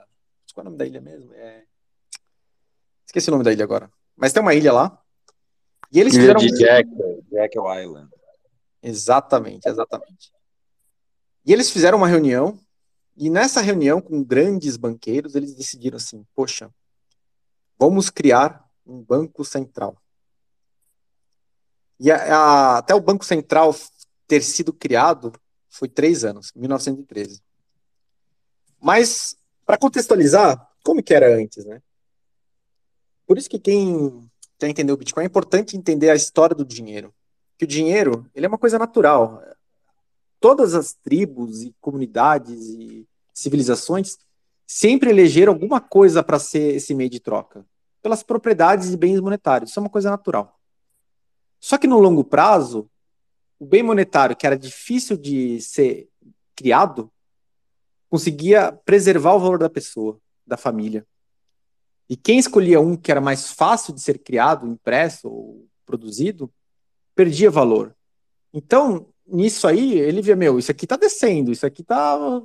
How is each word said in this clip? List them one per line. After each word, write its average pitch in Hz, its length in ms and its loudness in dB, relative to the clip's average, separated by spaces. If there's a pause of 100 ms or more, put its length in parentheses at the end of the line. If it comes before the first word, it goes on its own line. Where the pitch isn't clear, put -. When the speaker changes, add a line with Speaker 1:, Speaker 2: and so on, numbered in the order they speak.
(540)
Speaker 1:
qual - 60 -20
é - 20 -14
o - 40 -16
nome 170 120 -20
da 139 80 -8
ilha 131 160 -14
mesmo? 135 320 -20
É... 113 300 -20 (1400)
Esqueci - 240 -6
o - 20 -2
nome 135 120 0
da 117 80 2
ilha 107 140 -2
agora, 104 260 -8 (240)
mas 135 160 -2
tem 214 100 0
uma 180 140 2
ilha 151 160 4
lá, 139 300 0 (920)
e 147 80 2
eles 220 140 4
Speaker 2:
Ilha 123 80 6
Speaker 1:
fizeram 131 180 8
Speaker 2:
de 117 140 2
Speaker 1:
um - 20 -4
Speaker 2:
Jekyll, 113 720 2
Jekyll 104 520 -6
Island. 73 280 -18 (720)
Speaker 1:
Exatamente, 113 840 -4
exatamente. 113 640 -10 (1120)
E 143 60 4
eles 233 180 2
fizeram 185 280 2
uma 190 100 2
reunião, 156 500 0 (600)
e 151 120 -6
nessa 226 300 -2
reunião 175 400 0
com 151 240 -8
grandes 143 540 -2
banqueiros, 120 580 -8
eles 143 180 -8
decidiram 131 440 -12
assim, 113 360 -18
"Poxa, 120 380 -10 (1080)
vamos 190 320 2
criar 135 560 0 (220)
um 123 140 -20
banco 139 420 -6
central." 127 540 -12 (2000)
E 139 60 2
a, 156 260 2
a, 143 440 4
até 190 160 0
o 208 40 2
Banco 196 240 -2
Central 156 520 0 (520)
ter 147 140 2
sido 156 320 -6
criado 127 580 -2 (380)
foi - 180 -12
três 143 380 -2
anos, 104 300 -12
mil 123 120 -10
novecentos 135 360 -6
e - 20 -20
treze. 101 380 -14 (1400)
Mas, 214 580 0 (300)
pra - 100 2
contextualizar, 185 880 2 (160)
como 156 200 -2
que - 100 0
era 127 220 6
antes, 107 280 -6
né? 107 160 -20 (1500)
Por 190 100 4
isso 277 100 -12
que 214 120 -10
quem 160 680 -2 (300)
quer 147 100 -6
entender 147 240 -2
o 139 60 0
Bitcoin, 147 280 -8
é - 20 -4
importante 196 500 -2
entender 156 320 0
a 156 60 6
história 165 400 2
do 143 100 -6
dinheiro. 107 480 -16 (420)
Que - 100 -8
o - 20 -2
dinheiro, 151 640 -2
ele 147 140 -4
é - 20 -12
uma 214 80 -6
coisa 226 220 0
natural. 147 600 2 (1000)
Todas 247 340 4
as 160 200 -2
tribos 127 680 -6
e 123 180 -18
comunidades 123 920 -4
e 113 380 -20 (240)
civilizações 143 840 -4 (480)
sempre 247 460 2
elegeram 185 420 6
alguma 208 260 -4
coisa 175 440 4
pra 156 160 -2
ser 147 380 -4
esse 139 180 -8
meio 127 160 -4
de 120 80 -12
troca. 104 440 -10 (380)
Pelas 220 220 -4
propriedades 190 680 0
e 180 60 -4
bens 185 220 0
monetários. 170 500 -4
Isso - 100 -10
é - 40 -4
uma - 60 -10
coisa 101 200 -4
natural. - 480 -6 (1080)
Só - 140 -2
que 285 80 0
no 254 140 4
longo 175 240 6
prazo, 139 640 0 (720)
o 147 80 -20
bem 196 160 4
monetário, 196 520 0
que - 120 -4
era 139 100 0
difícil 208 580 -8
de 131 460 -6
ser 127 480 -4 (460)
criado, 131 560 0 (1000)
conseguia 170 640 2 (120)
preservar 180 520 4
o 202 40 4
valor 185 200 0
da 160 100 0
pessoa, 110 500 -10 (240)
da 120 140 -8
família. 107 480 -8 (1040)
E 127 80 -8
quem 240 220 2
escolhia 180 420 4
um 170 160 0
que 165 140 -4
era 139 100 0
mais 139 300 -4
fácil 196 420 -2
de 135 80 -20
ser 143 160 -4
criado, 127 480 -2
impresso 120 640 -6
ou 113 380 -20 (180)
produzido, 123 640 -8 (600)
perdia 180 380 2
valor. 113 440 0 (560)
Então, 196 560 -2 (200)
nisso 196 400 -2
aí, 208 320 0
ele 160 240 -2
via, 196 120 2
"Meu, 156 220 0
isso 120 140 -4
aqui 156 160 -10
tá 262 80 -4
descendo, 220 560 -2
isso 117 160 -4
aqui 139 160 -14
tá, 277 600 -2